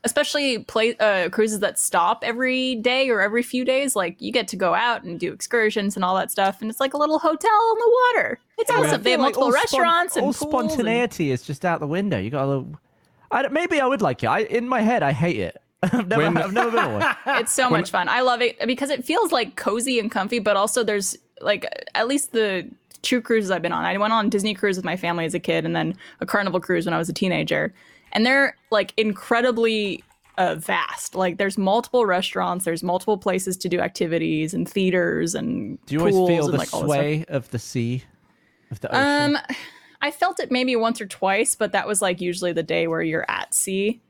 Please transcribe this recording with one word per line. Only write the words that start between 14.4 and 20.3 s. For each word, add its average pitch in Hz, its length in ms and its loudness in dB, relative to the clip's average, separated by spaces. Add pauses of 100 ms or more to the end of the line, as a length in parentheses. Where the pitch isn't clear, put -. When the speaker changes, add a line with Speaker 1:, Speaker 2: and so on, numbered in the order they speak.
Speaker 2:
in 240 280 -2
my 254 120 2
head, 220 220 2
I 139 80 2
hate 147 280 0
it. 87 180 -4 (140)
<laughs> - 120 -6
I've 208 240 0
never, 185 160 2
Speaker 3:
When 170 140 2
Speaker 2:
I've 190 160 0
never 233 180 2
been 233 80 2
on 123 220 0
one. 262 140 0 (100)
Speaker 1:
<laughs> - 0 - (160)
It's 220 100 -4
so 262 180 2
Speaker 3:
When 165 120 2
Speaker 1:
much 180 100 -4
fun. 185 160 -2
I 240 140 2
love 247 200 2
it 247 140 0 (100)
because 254 240 -2
it 254 140 -2
feels, 349 300 0
like, 233 240 -2
cozy 233 420 -2
and 214 100 -4
comfy, 208 300 -2